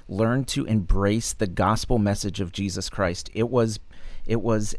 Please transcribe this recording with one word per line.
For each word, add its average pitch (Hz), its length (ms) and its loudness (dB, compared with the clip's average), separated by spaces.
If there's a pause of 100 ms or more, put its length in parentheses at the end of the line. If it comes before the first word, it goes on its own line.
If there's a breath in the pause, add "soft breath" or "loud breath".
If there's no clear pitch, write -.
learn 113 380 2
to - 200 -2
embrace 101 680 2
the 107 140 -2
gospel 135 520 2
message 101 420 0
of 87 100 -2
Jesus 95 380 -4
Christ, 90 440 -2
it 117 160 0
was, 113 300 2 (480 soft breath)
it 110 160 0
was 107 360 2